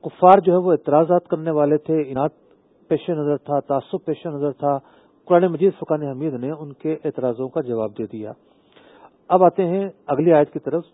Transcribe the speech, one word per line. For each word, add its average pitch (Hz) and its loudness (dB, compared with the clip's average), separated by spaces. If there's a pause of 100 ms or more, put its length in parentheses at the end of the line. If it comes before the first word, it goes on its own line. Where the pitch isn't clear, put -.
کفار 165 6
جو 175 2
ہے 180 2
وہ 180 0
اعتراضات 160 2
کرنے 160 -4
والے 151 2
تھے، 151 -4
اناد 139 -4 (600)
پیش 160 -4
نظر 147 -2
تھا، 143 -4
تعصب 139 -6
پیش 156 -8
نظر 147 -4
تھا، 143 -4 (460)
قرآن 175 4
مجید 175 0
فرقان 156 -4
حمید 139 -6
نے 127 -8
ان 147 -12
کے 156 -6
اعتراضوں 127 -4
کا 160 -6
جواب 113 -6
دے 113 -6
دیا۔ 107 -12 (960)
اب 185 4
آتے 180 2
ہیں 190 -2 (180)
اگلی 151 2
آیت 147 4
کی 147 -10
طرف 156 -6